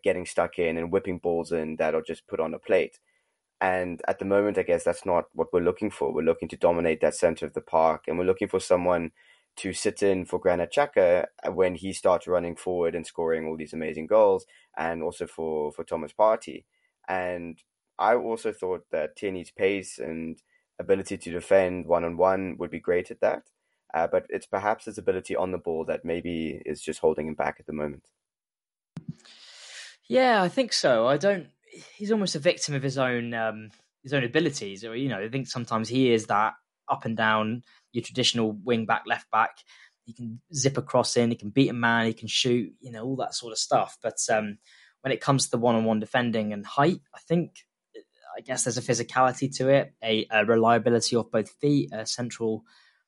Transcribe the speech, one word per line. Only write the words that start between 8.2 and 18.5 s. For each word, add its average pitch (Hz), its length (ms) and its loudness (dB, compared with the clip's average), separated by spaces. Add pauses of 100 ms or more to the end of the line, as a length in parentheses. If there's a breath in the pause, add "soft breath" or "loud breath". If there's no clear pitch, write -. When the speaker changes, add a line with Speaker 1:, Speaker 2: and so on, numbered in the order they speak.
Speaker 1:
looking 92 240 0
for 95 120 0
someone 87 520 2 (440 soft breath)
to 92 160 -6
sit - 300 -2
in 95 220 2
for 90 140 -4
Granit 87 340 0
Xhaka 92 540 4 (260)
when 92 220 2
he 95 180 -8
starts 92 360 0
running 87 260 0
forward 87 400 -2
and 82 100 -6
scoring 80 420 -4
all 80 100 -6
these 78 160 -10
amazing 80 340 -6
goals, 104 400 4 (300 soft breath)
and 82 260 -4
also 85 240 -6
for, 78 460 -6
for 80 120 -10
Thomas 80 280 -6
Partey. 107 520 0 (440)
And 90 500 -4 (400)
I 104 160 4
also 113 380 -2